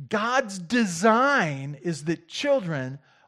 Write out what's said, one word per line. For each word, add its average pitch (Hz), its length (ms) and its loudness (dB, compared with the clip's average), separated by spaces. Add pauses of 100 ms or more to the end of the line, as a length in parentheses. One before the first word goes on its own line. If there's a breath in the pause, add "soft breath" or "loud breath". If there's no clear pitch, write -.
God's 220 500 0
design 185 1200 2
is 156 220 -6
that 160 240 -4
children 160 720 -2 (280 soft breath)